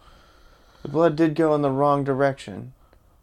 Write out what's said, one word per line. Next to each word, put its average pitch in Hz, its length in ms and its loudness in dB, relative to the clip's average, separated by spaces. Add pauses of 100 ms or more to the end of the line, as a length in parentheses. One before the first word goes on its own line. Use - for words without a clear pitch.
(840)
The - 60 -12
blood 156 280 2
did 160 180 2
go 156 200 2
in 147 80 0
the 139 80 0
wrong 143 340 0
direction, 131 720 -4 (480)